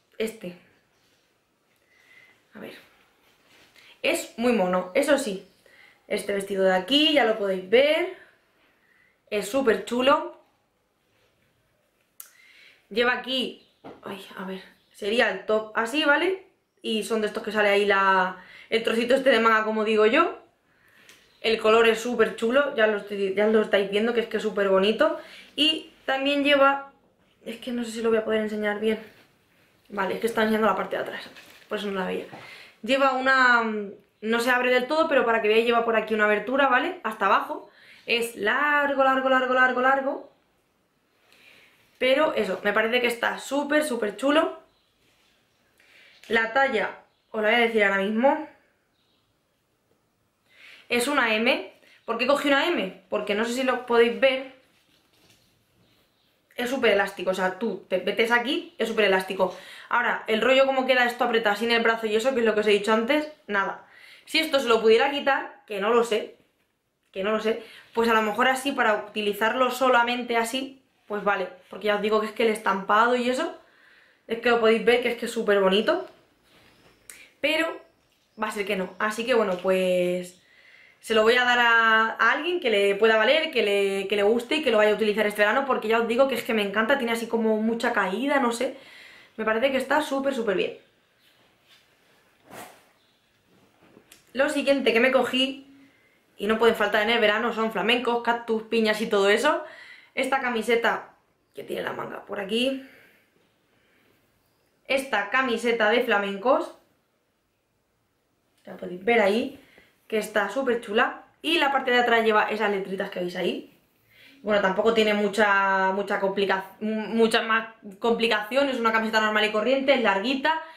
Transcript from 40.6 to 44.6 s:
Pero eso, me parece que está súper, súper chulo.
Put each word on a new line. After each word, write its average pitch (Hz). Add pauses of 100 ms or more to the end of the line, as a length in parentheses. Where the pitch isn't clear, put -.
Pero 277
eso, 190
me 202
parece 226
que 240
está 208
súper, 285
súper 220
chulo. 294 (1700)